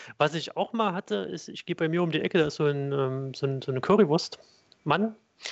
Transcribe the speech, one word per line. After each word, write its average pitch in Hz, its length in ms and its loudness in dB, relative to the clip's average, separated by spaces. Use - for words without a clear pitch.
Was 151 160 2
ich - 220 -8
auch 185 160 -2
mal 214 220 0
hatte, 202 220 -4
ist, 165 320 -6
ich - 180 -14
gehe 170 100 -4
bei 160 120 0
mir 170 140 0
um 170 80 0
die - 100 0
Ecke, 185 180 2
da 151 80 6
ist 147 100 -4
so 156 80 0
ein, 139 280 0
ähm, 135 420 -2
so - 120 -2
ein, 135 160 -2
so - 80 -6
eine 131 100 -2
Currywurst-Mann, 185 1300 0